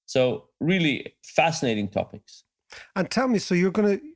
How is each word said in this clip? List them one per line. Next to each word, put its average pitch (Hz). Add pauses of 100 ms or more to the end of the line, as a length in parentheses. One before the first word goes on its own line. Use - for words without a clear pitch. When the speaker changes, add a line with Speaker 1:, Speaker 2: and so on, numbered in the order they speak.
Speaker 1:
So 127 (120)
really 160 (100)
fascinating 139
topics. - (540)
Speaker 2:
And 185
tell 262
me, 226
so -
you're 180
gonna, 208 (180)